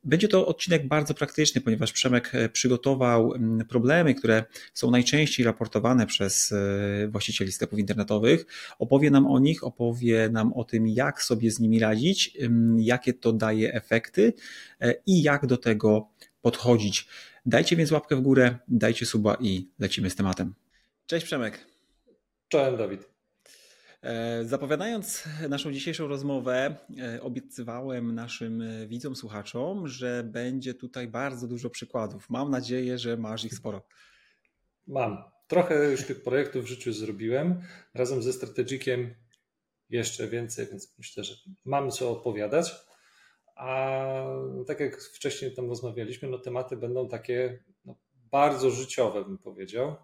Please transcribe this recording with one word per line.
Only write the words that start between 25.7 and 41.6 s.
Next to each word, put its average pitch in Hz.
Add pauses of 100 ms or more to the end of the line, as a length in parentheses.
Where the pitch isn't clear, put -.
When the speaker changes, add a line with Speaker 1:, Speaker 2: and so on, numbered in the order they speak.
Speaker 1:
dzisiejszą 151
rozmowę, 139 (400)
e, 120
obiecywałem 123
naszym, 113
e, 110
widzom, 123
słuchaczom, 127
że 123
będzie 123
tutaj 123
bardzo 123
dużo 120
przykładów. 107
Mam 139
nadzieję, 123
że 117
masz 110
ich 113
sporo. 101 (1000)
Speaker 2:
Mam. 113 (240)
Trochę 156
już 135
tych -
projektów 131
w 110
życiu 120
zrobiłem. 113 (320)
Razem 123
ze 123
Strategiciem 123 (720)
jeszcze 117
więcej, 117
więc -
myślę, -
że - (320)